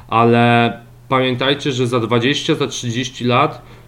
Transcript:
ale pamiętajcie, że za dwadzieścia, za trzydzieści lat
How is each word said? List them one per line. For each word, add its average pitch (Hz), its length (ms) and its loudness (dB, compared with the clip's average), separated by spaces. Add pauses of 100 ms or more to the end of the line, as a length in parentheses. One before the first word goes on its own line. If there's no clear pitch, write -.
ale 117 720 2 (300)
pamiętajcie, 131 640 0
że 123 160 -2
za 120 120 0
dwadzieścia, 120 560 0
za 135 120 -2
trzydzieści 120 580 -8
lat 131 360 0 (260)